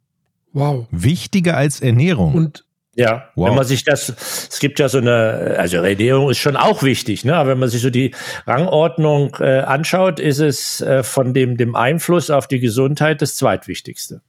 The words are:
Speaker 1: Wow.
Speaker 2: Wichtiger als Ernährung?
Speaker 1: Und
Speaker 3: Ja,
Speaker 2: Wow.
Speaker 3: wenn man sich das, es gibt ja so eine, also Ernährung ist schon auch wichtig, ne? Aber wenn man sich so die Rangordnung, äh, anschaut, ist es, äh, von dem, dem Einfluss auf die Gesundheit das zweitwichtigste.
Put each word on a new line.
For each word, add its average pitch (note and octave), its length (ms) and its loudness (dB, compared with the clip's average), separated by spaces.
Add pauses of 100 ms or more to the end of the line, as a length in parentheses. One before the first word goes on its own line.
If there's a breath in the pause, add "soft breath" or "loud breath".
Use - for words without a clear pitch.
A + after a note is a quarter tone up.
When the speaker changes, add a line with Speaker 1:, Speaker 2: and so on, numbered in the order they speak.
(540)
Speaker 1:
Wow. C#3 380 -2
Speaker 2:
Wichtiger E3 640 0
als C#3+ 240 -2
Ernährung? B2+ 520 2
Speaker 1:
Und D#3+ 320 -2 (280)
Speaker 3:
Ja, A#2 420 0
Speaker 2:
Wow. F2+ 140 0
Speaker 3:
wenn A#2 60 4
man C3+ 100 2
sich B2 200 -2
das, C#3+ 240 0
es - 500 -12
gibt C#3 180 -2
ja C#3+ 120 2
so C3+ 80 0
eine, A2+ 600 2
also F2 200 0
Ernährung A2+ 520 2
ist A#2+ 100 -2
schon C#3 180 0
auch F3 260 2
wichtig, A#2 400 -2
ne? C#3 140 2
Aber C3+ 140 2
wenn B2+ 80 0
man B2+ 100 0
sich A#2 120 -2
so C3 80 0
die B2 240 0 (320 loud breath)
Rangordnung, D3+ 920 2
äh, C3+ 200 2
anschaut, E3 600 0
ist C#3+ 200 0
es, - 420 -2
äh, C3+ 200 2
von B2 320 -2
dem, B2+ 220 0
dem A#2 200 -2
Einfluss D#3 540 0
auf C#3+ 200 0
die B2+ 100 -2
Gesundheit C#3 600 0
das - 160 -4
zweitwichtigste. - 920 -6